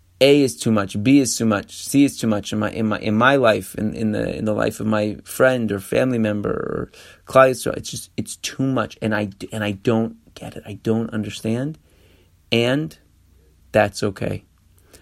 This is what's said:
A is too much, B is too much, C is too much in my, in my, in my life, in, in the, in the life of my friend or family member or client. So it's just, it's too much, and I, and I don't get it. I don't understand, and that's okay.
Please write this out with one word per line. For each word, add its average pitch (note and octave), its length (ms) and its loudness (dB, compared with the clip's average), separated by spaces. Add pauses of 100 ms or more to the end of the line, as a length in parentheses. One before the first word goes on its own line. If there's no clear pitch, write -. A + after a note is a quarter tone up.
(220)
A C#3+ 200 8
is C3 160 0
too A#2 140 0
much, G#2 320 0
B C3+ 160 6
is A#2+ 180 0
too A#2+ 80 -2
much, G#2 300 -2
C C#3 300 2
is C#3 120 -4
too A#2+ 100 -2
much G#2 260 -2
in G#2+ 60 -2
my, G#2+ 120 -2
in A2 160 -2
my, G#2 120 -2
in G#2+ 160 -2
my B2+ 200 6
life, G#2+ 400 2
in, G#2+ 180 -4
in G#2+ 200 -2
the, A2 240 -4
in - 80 -6
the G#2+ 80 0
life A2 260 -2
of A2 80 -4
my G#2+ 380 0
friend B2+ 480 2
or G2 80 -2
family B2 360 0
member G#2 340 -2
or - 400 -6 (340)
client. C3 320 6
So - 140 -4
it's - 200 -8
just, - 240 -12
it's - 220 -8
too - 260 -6
much, B2+ 380 -2
and A2 120 0
I, G#2 160 -2 (220)
and A2 100 -6
I G#2 100 -2
don't A2+ 640 -2
get - 220 -14
it. - 100 -14
I G#2+ 80 -12
don't A2+ 360 -2
understand, A2+ 680 -6 (720)
and C3 480 0 (760)
that's G2+ 300 2
okay. G2+ 420 -6 (560)